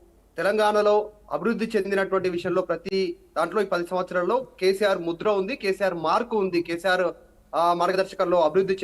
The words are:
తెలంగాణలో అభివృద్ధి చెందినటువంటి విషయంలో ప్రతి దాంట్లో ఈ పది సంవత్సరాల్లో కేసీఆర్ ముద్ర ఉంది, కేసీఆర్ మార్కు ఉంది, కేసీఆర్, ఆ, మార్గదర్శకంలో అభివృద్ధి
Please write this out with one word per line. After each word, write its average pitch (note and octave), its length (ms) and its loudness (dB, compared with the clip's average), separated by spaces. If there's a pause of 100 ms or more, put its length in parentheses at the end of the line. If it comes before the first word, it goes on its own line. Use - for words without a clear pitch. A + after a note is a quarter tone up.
(360)
తెలంగాణలో G#3 760 2 (180)
అభివృద్ధి G#3 460 -2
చెందినటువంటి F#3+ 540 0
విషయంలో F3 320 -2
ప్రతి F3+ 540 -2 (200)
దాంట్లో F3 260 0
ఈ - 20 2
పది F3 220 -2
సంవత్సరాల్లో F3+ 600 -2 (140)
కేసీఆర్ F#3+ 380 2
ముద్ర E3+ 300 -4
ఉంది, G3+ 280 0
కేసీఆర్ F#3+ 380 -2
మార్కు F#3 420 0
ఉంది, F#3 260 0
కేసీఆర్, F3 520 0 (400)
ఆ, E3+ 180 2
మార్గదర్శకంలో F3+ 680 0
అభివృద్ధి F#3 420 2